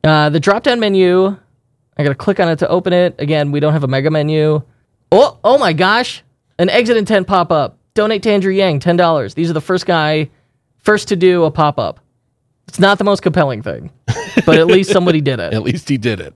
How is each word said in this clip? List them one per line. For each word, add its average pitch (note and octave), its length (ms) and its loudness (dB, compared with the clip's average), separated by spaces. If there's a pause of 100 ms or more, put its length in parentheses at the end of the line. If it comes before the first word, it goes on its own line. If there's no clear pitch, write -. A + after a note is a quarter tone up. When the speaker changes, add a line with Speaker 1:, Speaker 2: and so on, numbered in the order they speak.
Speaker 1:
Uh, D3+ 260 2
the D#3 100 0
drop-down A#3+ 400 0
menu, F#3+ 560 2 (600)
I D3+ 60 -4
gotta C#3+ 120 0
click - 260 -2
on F3 80 2
it D#3+ 120 -2
to - 80 -2
open F3+ 240 -2
it. F3+ 260 2
Again, D3 340 -2
we D3 80 -2
don't D3+ 120 0
have D3+ 120 -2
a C3 40 -2
mega C3+ 220 -2
menu. D3+ 520 0 (480)
Oh, A3 340 4
oh B3 140 4
my G#3 140 2
gosh. G3+ 500 -2 (360)
An F3+ 120 0
exit A#3 260 2
intent G3+ 300 0
pop-up. E3+ 500 0 (180)
Donate G#3+ 280 0
to A3 80 0
Andrew G3 220 0
Yang, F#3 280 0
ten F3 160 0
dollars. D#3+ 380 0
These E3 160 -2
are D#3 40 -4
the D#3 60 -2
first F#3 260 -4
guy, D#3 440 -2 (480)
first G#3 300 0
to G3+ 80 0
do F3 280 2
a D#3 60 0
pop-up. D3 500 -2 (680)
It's - 100 -14
not G3 200 4
the G#3 60 -4
most G3+ 180 0
compelling C#3+ 400 -2
thing, C#2 360 -10
Speaker 2:
<laughs> - 80 -16 (400)
Speaker 1:
but D#3+ 120 4
at E3 80 4
least F#3+ 240 2
somebody F3+ 300 2
did C3+ 200 -4
it. E2 120 -6
Speaker 2:
At A2 100 -4
least B2 260 -6
he C3+ 100 0
did G#2+ 220 -4
it. D#2 160 -14